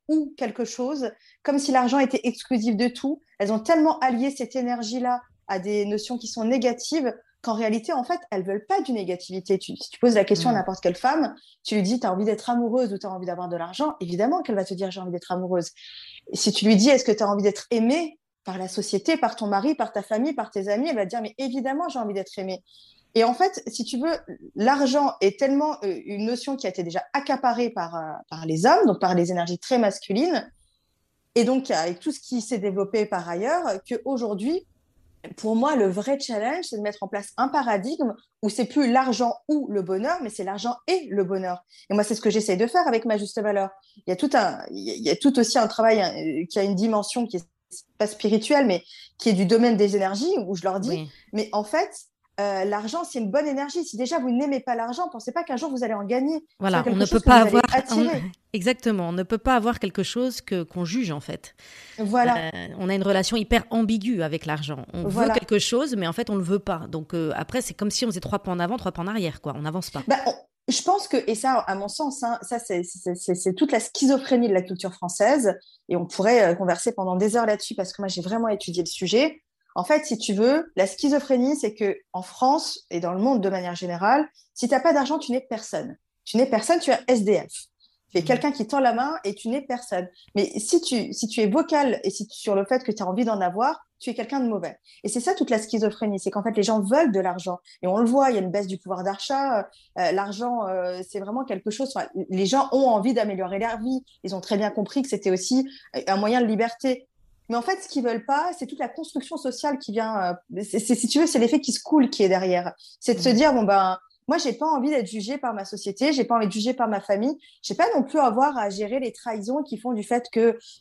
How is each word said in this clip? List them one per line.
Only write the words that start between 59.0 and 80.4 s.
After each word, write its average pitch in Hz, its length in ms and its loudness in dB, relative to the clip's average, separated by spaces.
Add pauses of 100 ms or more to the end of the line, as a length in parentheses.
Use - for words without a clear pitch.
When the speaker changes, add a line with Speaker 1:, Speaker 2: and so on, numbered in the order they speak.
Speaker 2:
on - 20 -4
ne 180 120 -2
peut 220 160 -2
pas 262 160 2
avoir 233 240 2
quelque 196 240 -2
chose 247 380 -2
que, 180 200 -4
qu'on 175 240 -6
juge 196 240 -2
en 147 100 -4
fait. - 360 -12 (420)
Speaker 1:
Voilà. 233 400 2
Speaker 2:
Euh, 160 300 -6 (100)
on 185 120 -2
a 196 40 0
une 196 80 0
relation 190 360 2
hyper 220 340 2
ambiguë 220 500 0
avec 156 240 -4
l'argent. 147 480 -6
On 175 140 -4
Speaker 1:
Voilà. 220 260 2
Speaker 2:
veut 214 60 2
quelque 208 180 2
chose, 254 380 0
mais 190 100 -2
en 165 80 -2
fait 233 160 -4
on 208 60 -2
le 190 80 0
veut 185 160 0
pas. 170 280 -4
Donc, 156 280 -8
euh, 160 200 0
après, 247 260 -4
c'est - 120 -8
comme 208 160 -2
si 240 160 -2
on 233 40 0
faisait 185 100 -4
trois - 180 -4
pas 190 140 -6
en 175 80 -2
avant, 180 180 -2
trois 185 140 -4
pas 175 100 -8
en 175 60 -4
arrière, 196 340 -4
quoi. 135 140 -8
On 147 80 -8
n'avance 160 260 -6
pas. 139 180 -8
Speaker 1:
Bah, 220 100 4 (100)
on, - 60 2 (340)
je - 160 0
pense 392 240 2
que, 277 100 2 (100)
et 220 60 0
ça, 262 200 0
à 208 200 0
mon 196 140 -4
sens, 277 340 -6
hein, 233 220 -2
ça 233 160 -6
c'est, 180 240 -2
c'est, 180 320 -6
c'est, 180 180 -4
c'est 185 220 0
toute 285 160 2
la 233 80 4
schizophrénie 262 680 2
de 196 60 2
la 180 80 4
culture 185 320 -8
française, 214 640 2 (320)
et 175 60 2
on 175 100 0
pourrait, 196 460 4
euh, - 20 2
converser 180 380 0
pendant 185 240 -2
des 202 200 2
heures 233 120 2
là-dessus, 208 260 -2
parce 185 200 -6
que 202 100 -8
moi 196 60 -4
j'ai 180 120 -6
vraiment 226 260 -2
étudié 180 360 -2
le 165 40 -6
sujet. 247 540 0 (340)
En 180 80 -2
fait, 302 240 2
si 220 100 -2
tu 214 160 -2
veux, 262 420 2